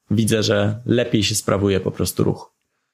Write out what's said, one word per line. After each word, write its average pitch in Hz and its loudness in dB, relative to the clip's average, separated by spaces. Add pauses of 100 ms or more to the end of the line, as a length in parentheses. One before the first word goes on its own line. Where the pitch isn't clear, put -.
(100)
widzę, 107 2
że 107 0
lepiej 117 0
się 107 -2
sprawuje 101 0
po - -4
prostu - -2
ruch. - -4 (400)